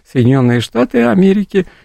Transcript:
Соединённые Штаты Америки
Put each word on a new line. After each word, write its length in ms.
Соединённые 560
Штаты 440
Америки 600